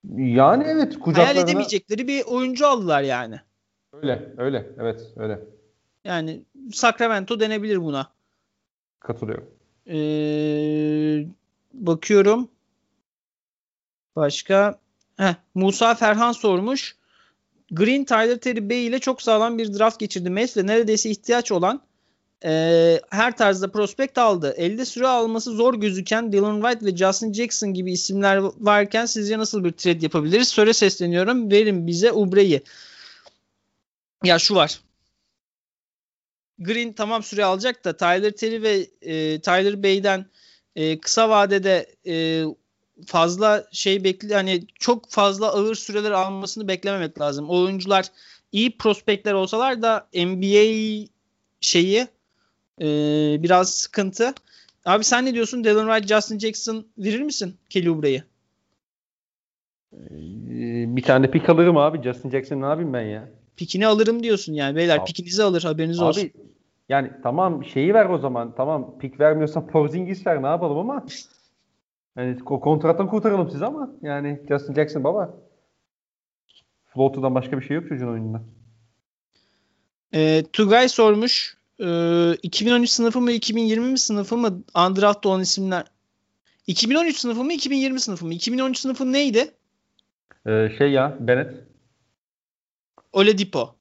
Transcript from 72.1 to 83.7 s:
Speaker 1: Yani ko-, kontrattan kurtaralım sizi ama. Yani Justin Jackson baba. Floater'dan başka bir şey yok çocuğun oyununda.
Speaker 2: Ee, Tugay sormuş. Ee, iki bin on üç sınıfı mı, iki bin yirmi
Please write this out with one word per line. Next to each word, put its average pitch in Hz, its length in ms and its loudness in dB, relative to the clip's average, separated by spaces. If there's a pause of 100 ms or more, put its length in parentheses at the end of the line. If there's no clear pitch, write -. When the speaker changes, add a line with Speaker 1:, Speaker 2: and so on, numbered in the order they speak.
Speaker 1:
Yani 127 220 -6
ko-, 139 200 -4
kontrattan 165 500 2
kurtaralım 202 420 0
sizi 143 140 -6
ama. 285 260 -8 (100)
Yani 143 480 -6
Justin 143 240 -4
Jackson 151 300 -2
baba. 180 340 -4 (1600)
Floater'dan 135 420 0
başka 127 240 -4
bir 127 60 -12
şey 143 100 -4
yok 170 140 -8
çocuğun 127 180 -8
oyununda. 113 360 -8 (1700)
Speaker 2:
Ee, 156 300 4 (100)
Tugay 226 360 4
sormuş. 220 680 2 (260)
Ee, 170 500 2 (100)
iki 196 220 -4
bin 240 60 4
on 240 100 4
üç 240 80 0
sınıfı 233 320 0
mı, 240 100 2
iki 220 240 -4
bin 233 80 0
yirmi 226 240 0